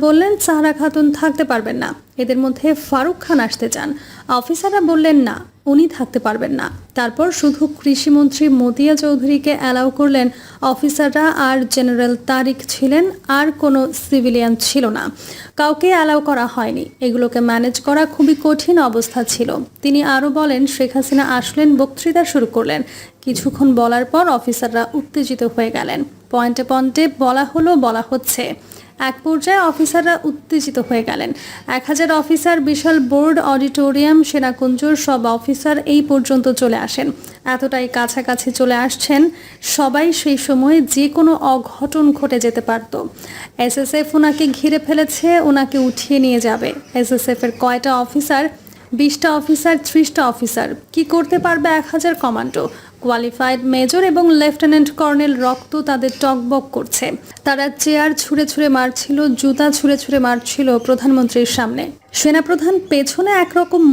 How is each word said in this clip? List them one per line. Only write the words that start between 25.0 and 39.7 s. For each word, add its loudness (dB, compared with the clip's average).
হয়ে -2
গেলেন। -4
পয়েন্টে -2
পয়েন্টে 0
বলা 2
হলো, 2
বলা -2
হচ্ছে। -4
এক -8
পর্যায়ে 2
অফিসাররা 0
উত্তেজিত -4
হয়ে -2
গেলেন। -6
এক -6
হাজার 0
অফিসার, 0
বিশাল 2
বোর্ড, 2
অডিটোরিয়াম, 2
সেনাকুঞ্জর 0
সব 0
অফিসার -2
এই 6
পর্যন্ত 2
চলে 2
আসেন। -4
এতটাই -4
কাছাকাছি -4
চলে 2
আসছেন 0